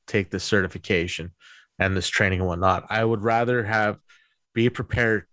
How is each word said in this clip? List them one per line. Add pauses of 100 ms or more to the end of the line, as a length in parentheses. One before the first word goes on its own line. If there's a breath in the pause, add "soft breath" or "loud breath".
take
this
certification (480 loud breath)
and
this
training
and
whatnot,
I
would
rather
have, (560 soft breath)
be
prepared